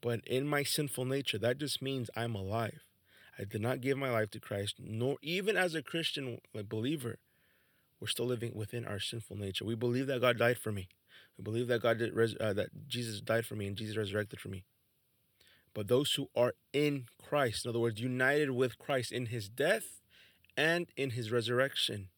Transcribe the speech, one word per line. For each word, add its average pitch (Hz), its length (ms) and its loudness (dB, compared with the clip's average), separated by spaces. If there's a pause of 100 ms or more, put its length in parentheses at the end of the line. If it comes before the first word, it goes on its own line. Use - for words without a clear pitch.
But 117 260 -2
in 131 200 0
my 147 160 2
sinful 139 420 -2
nature, 131 340 0
that 120 200 2
just 143 240 -2
means 131 340 -2
I'm 120 180 -2
alive. 101 480 -2 (560)
I - 60 -4
did 101 180 -4
not 127 180 0
give 131 160 2
my 135 140 0
life 110 220 2
to 117 80 -10
Christ, 104 380 -4
nor 117 440 -2
even 185 340 0
as 180 180 2
a 156 80 -2
Christian, 139 580 -4 (120)
like, 104 160 -8
believer, 120 500 -2 (800)
we're 107 100 -8
still - 180 0
living 120 260 -2
within 110 320 -6
our 101 160 -4
sinful 107 360 -6
nature. 101 280 -4
We 113 100 0
believe 123 340 0
that 131 120 0
God 120 180 6
died 117 200 4
for - 120 -4
me. 98 180 -6 (500)
We - 60 -12
believe 113 240 -2
that 120 140 2
God 113 160 4
did 113 140 0
res-, 113 280 4
uh, 107 120 2
that 101 360 -4
Jesus 113 320 -6
died 113 260 0
for - 100 -8
me 101 100 -4
and 101 100 -4
Jesus 107 200 -6
resurrected 104 440 -2
for - 80 -10
me. 95 160 -10 (1080)
But 104 160 -6
those 135 260 6
who 139 220 -2
are 120 180 4 (180)
in 143 340 2 (100)
Christ, 135 480 0
in 120 60 -2
other 117 80 0
words, 117 220 2
united 131 500 4
with 123 280 2
Christ 131 340 -2
in 123 140 -2
his 107 220 -6
death 147 540 0 (540)
and 165 400 4
in 135 140 0
his 113 200 -4
resurrection 120 880 0